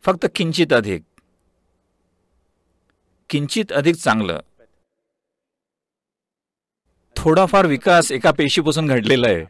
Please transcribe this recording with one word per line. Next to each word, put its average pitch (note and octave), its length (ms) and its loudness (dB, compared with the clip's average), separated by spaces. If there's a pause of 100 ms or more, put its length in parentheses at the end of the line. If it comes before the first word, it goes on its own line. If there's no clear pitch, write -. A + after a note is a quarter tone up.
फक्त F#3+ 220 -2 (100)
किंचित E3+ 380 -2
अधिक, G2+ 280 -2 (2250)
किंचित D3+ 420 -4
अधिक D3+ 240 0
चांगलं, G#2+ 440 -2 (2750)
थोडाफार F3+ 500 2
विकास E3 460 2
एका C#3 200 0
पेशीपासून D3+ 560 -2
घडलेला B2 400 2
आहे. E2+ 220 0